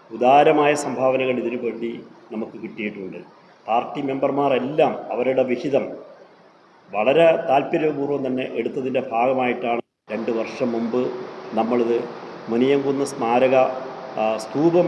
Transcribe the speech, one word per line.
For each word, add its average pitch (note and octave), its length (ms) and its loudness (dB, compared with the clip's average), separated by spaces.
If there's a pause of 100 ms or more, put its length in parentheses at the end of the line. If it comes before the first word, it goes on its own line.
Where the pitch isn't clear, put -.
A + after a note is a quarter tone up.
(160)
ഉദാരമായ D3 560 6 (140)
സംഭാവനകൾ C3 560 0
ഇതിനു A#2 240 -4
വേണ്ടി A2+ 260 -4 (420)
നമുക്ക് A2 300 -8
കിട്ടിയിട്ടുണ്ട്. G2 560 -10 (480)
പാർട്ടി A#2+ 420 -2
മെമ്പർമാരെല്ലാം C#3 840 2 (200)
അവരുടെ B2+ 380 2
വിഹിതം B2 340 -2 (1080)
വളരെ C#3+ 320 4 (220)
താല്പര്യപൂർവ്വം C#3+ 760 0
തന്നെ B2+ 180 -2 (140)
എടുത്തതിൻ്റെ B2+ 420 -2 (120)
ഭാഗമായിട്ടാണ് B2 640 0 (340)
രണ്ട് A2+ 240 -4
വർഷം A#2 380 -2
മുമ്പ് A#2 260 0 (560)
നമ്മളിത് A#2 400 2 (540)
മുനിയംകുന്ന് C3+ 600 2
സ്മാരക, B2+ 440 2 (680)
ആ, - 20 0 (200)
സ്തൂപം E3 440 2